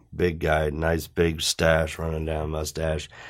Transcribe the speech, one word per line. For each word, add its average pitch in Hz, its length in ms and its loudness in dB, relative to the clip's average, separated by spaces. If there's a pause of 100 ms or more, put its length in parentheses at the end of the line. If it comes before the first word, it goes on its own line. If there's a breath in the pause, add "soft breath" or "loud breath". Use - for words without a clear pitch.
(160)
big 87 240 2
guy, 78 300 2
nice 80 380 0
big 82 340 0
stash 80 580 2
running 80 260 -2
down, 78 260 -2
mustache. 78 580 -4 (200 loud breath)